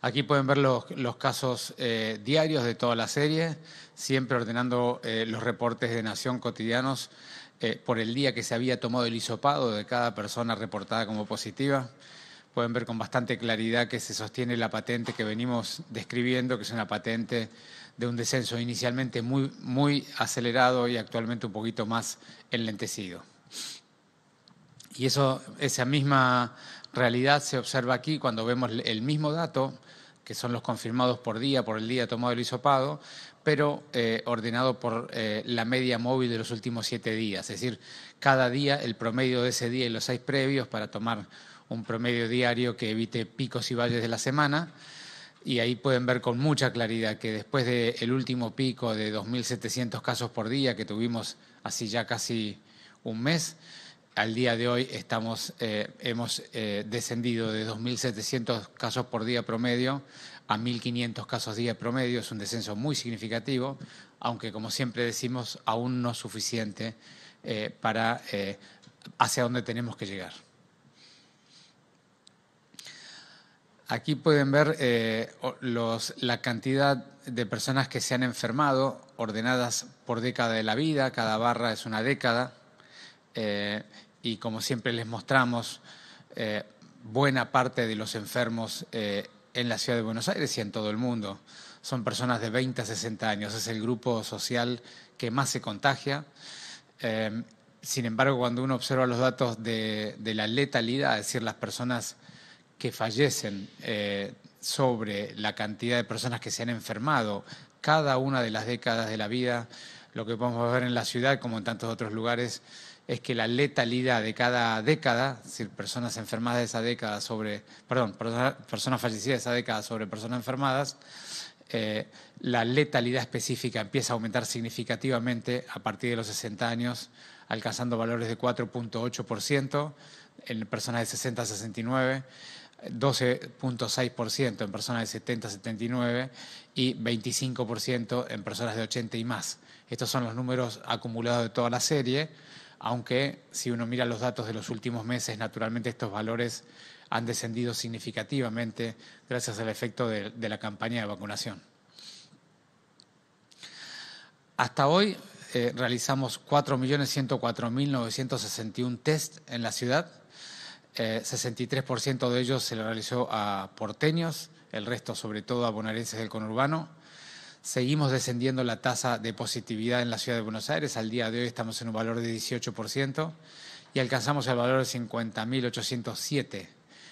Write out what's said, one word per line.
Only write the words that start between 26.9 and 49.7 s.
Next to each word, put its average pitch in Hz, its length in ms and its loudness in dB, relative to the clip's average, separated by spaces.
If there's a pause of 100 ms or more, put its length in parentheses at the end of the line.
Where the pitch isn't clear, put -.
realidad 127 500 4
se - 160 -2
observa 127 360 2
aquí 135 260 0
cuando 113 240 0
vemos 123 260 2 (140)
el 110 180 0
mismo 151 300 2
dato, 143 440 0 (480)
que 107 100 -10
son 120 180 -2
los 117 80 0
confirmados 120 600 2
por 113 180 -2
día, 127 260 4
por 110 140 -2
el 110 100 -2
día 123 180 2
tomado 120 280 0
el 120 60 -2
hisopado, 135 600 2 (440)
pero, 147 380 4 (120)
eh, 113 320 2
ordenado 120 520 2
por, 120 360 -2
eh, 110 320 0
la 117 180 0
media 127 340 2
móvil 127 300 4
de 117 80 0
los 110 140 -4
últimos 113 360 -4
siete 117 260 -2
días. 104 360 -2
Es 101 120 -6
decir, 120 200 -2 (400)
cada 131 300 6
día 139 260 4
el 120 180 -2
promedio 123 480 2
de 123 80 4
ese 120 200 0
día 127 160 0
y - 20 0
los 113 160 -2
seis 123 160 -2
previos 135 480 2
para 107 220 -4
tomar 110 380 -2 (420)
un 113 120 -4
promedio 117 460 2
diario 120 480 2
que 113 140 -2
evite 113 340 0
picos - 460 -4
y 123 40 -2
valles 120 280 2
de 117 60 0
la 113 100 0
semana. 147 560 2 (720)
Y 123 140 2
ahí 117 160 2
pueden 123 280 2
ver 123 160 4
con 120 180 0
mucha 135 340 4
claridad 113 440 0
que 110 160 -2
después 113 320 0
del 120 480 2
último 123 420 0
pico 123 400 0
de 107 160 0
dos 104 160 -2
mil 120 180 -2
setecientos 113 580 -2